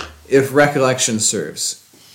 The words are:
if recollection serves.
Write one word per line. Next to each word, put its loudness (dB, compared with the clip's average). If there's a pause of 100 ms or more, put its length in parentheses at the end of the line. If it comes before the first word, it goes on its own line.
(280)
if 2
recollection 2
serves. -4 (320)